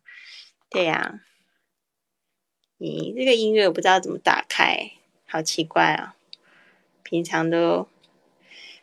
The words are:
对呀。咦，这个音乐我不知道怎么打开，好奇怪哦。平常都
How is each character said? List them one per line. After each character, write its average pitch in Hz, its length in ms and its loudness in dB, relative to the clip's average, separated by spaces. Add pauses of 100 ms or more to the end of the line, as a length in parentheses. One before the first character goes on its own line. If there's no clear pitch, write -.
(680)
对 185 160 -2
呀。 - 360 -4 (1600)
咦， 165 380 -8
这 254 80 -4
个 254 100 4
音 220 200 0
乐 214 140 4
我 165 40 2
不 175 80 -4
知 190 80 2
道 190 100 6
怎 185 120 -6
么 - 80 -8
打 - 280 0
开， - 460 0 (340)
好 165 140 -4
奇 160 240 -4
怪 160 300 2
哦。 - 180 -8 (880)
平 170 220 -4
常 165 240 -2
都 170 400 0 (960)